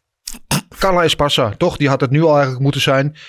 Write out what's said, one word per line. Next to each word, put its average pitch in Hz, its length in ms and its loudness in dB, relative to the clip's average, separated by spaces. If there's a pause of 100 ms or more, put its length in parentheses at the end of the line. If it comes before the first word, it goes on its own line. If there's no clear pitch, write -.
(800)
Carla 180 240 2
Esparza, 143 540 0
toch? 170 200 -2
Die 143 120 0
had 135 120 0
het 135 100 -2
nu 147 120 2
al 160 100 4
eigenlijk 135 280 0
moeten 139 200 0
zijn. 139 340 0 (140)